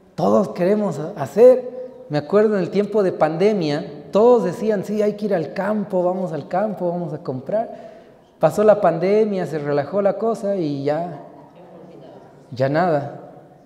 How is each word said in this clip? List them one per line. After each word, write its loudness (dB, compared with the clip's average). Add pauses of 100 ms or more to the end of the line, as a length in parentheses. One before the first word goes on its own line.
(140)
todos 2
queremos 0
ha-, -8
hacer. 6 (400)
Me -2
acuerdo 2
en 0
el -4
tiempo 0
de 2
pandemia, 0
todos 6
decían, -2
"Sí, -2
hay 0
que -6
ir 0
al -2
campo, -2
vamos -2
al -8
campo, -2
vamos -6
a -8
comprar". -8 (460)
Pasó 2
la 6
pandemia, 0
se -6
relajó -2
la 2
cosa -2
y -4
ya, -4 (1300)
ya -2
nada. -2 (340)